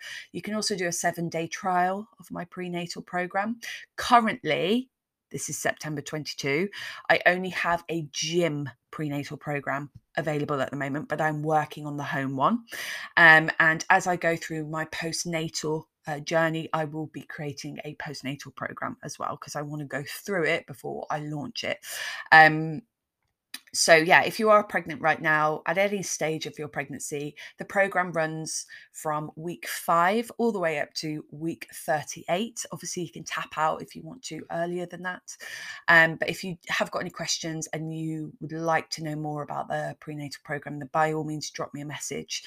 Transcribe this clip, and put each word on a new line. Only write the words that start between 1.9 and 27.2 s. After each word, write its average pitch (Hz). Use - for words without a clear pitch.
of 175
my 175
prenatal 175
program. 196
Currently, 208
this -
is 151
September 151
twenty-two, 147
I 165
only 185
have 170
a 160
gym 156
prenatal 143
program 143
available 147
at -
the 143
moment, 139
but 151
I'm 156
working 151
on 147
the 143
home 139
one. 175
Um, 160
and 160
as 185
I 180
go 170
through 160
my 160
postnatal, 160
uh, 147
journey, 160
I 160
will 151
be -
creating 147
a 151
postnatal 139
program -
as -
well, -
'cause -
I 147
wanna 151
go 135
through 180
it 151
before 143
I 151
launch 151
it. -
Um, 156
so -
yeah, 160
if -
you 214
are 208
pregnant 175
right 156
now, 156
at 170
any 202
stage 156
of 151
your 151
pregnancy, 143